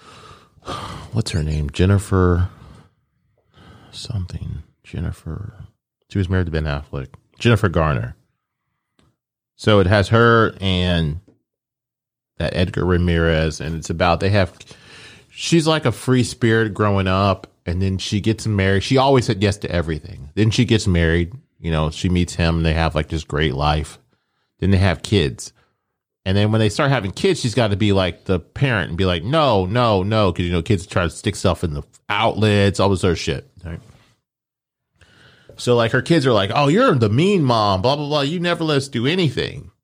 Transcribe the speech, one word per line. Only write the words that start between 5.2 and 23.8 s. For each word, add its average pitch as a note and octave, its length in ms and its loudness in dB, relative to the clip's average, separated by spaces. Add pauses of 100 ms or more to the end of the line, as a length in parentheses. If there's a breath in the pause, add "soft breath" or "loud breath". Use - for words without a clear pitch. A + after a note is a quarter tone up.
She G#2 80 -2
was F#2 100 0
married F#2 180 0
to D#2+ 60 -8
Ben D#2 120 -2
Affleck. C#2 440 -8 (300)
Jennifer A2+ 300 2
Garner. D2+ 480 -2 (1400)
So G#2+ 240 4
it F2+ 60 4
has G2+ 220 2
her A#2 520 4
and F2+ 600 0 (1160)
that E2 160 -4
Edgar F2+ 300 -2
Ramirez, E2 760 0
and E2 140 -6
it's D#2 160 -10
about, E2+ 300 0
they F#2+ 100 0
have, G2 260 0 (720 loud breath)
she's E3 360 0
like D#3 200 0
a A#2 60 0
free B2+ 300 0
spirit A2 520 0
growing G2+ 320 0
up, F#2+ 400 0 (180)
and F2+ 160 -4
then F#2+ 180 -2
she G#2 220 -4
gets G#2+ 260 -2
married. G2 360 0
She C3 160 2
always C3+ 260 4
said G2+ 180 -2
yes G2+ 160 2
to - 120 -8
everything. E2 640 -6
Then A2 160 2
she A#2 160 2
gets A2 200 2
married. E2+ 460 2 (260)
You E2 120 -6
know, D#2 200 0
she F2+ 200 -4
meets F2+ 240 0
him, E2 240 0
and E2 80 0
they D#2 80 2
have, D#2+ 200 -2
like, D2+ 140 -2
this D#2 160 -6
great D2 300 -2
life. D2 440 -2 (600)